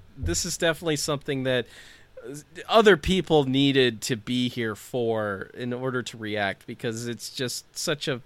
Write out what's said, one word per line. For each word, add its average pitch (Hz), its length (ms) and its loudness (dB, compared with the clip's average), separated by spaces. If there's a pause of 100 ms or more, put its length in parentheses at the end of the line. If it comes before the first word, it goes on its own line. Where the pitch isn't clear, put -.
(160)
this 165 300 -2
is 165 100 -6
definitely 165 400 0
something 139 460 -4
that 127 240 0 (1000)
other 208 300 8
people 160 480 2
needed 131 560 4
to 131 160 -4
be 123 320 -2
here 113 260 -4
for 110 800 -4
in 123 220 -6
order 127 280 -4
to - 140 -10
react, 104 500 -4
because 117 400 -6
it's 117 220 -8
just - 480 -8
such - 320 -4
a 127 180 -4